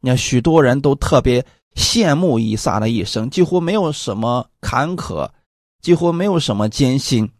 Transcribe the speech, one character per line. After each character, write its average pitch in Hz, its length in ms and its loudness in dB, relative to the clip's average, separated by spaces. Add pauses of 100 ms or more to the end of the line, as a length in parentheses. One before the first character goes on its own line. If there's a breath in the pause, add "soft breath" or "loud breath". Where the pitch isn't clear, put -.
你 131 100 -2
看， 127 60 2
许 123 240 0
多 160 220 4
人 131 180 4
都 143 140 2
特 143 260 2
别 123 240 0 (300 soft breath)
羡 190 400 2
慕 156 240 2
以 110 180 -2
撒 104 240 -2
的 110 80 0
一 113 160 -2
生， 110 240 -6
几 180 140 0
乎 175 180 2
没 170 140 -4
有 180 180 0
什 107 240 -6
么 120 320 -2 (120)
坎 151 360 -2
坷， 76 340 -6 (520)
几 170 120 4
乎 170 180 0
没 170 120 -4
有 185 160 0
什 107 160 -4
么 107 120 0
艰 127 300 0
辛。 113 420 -2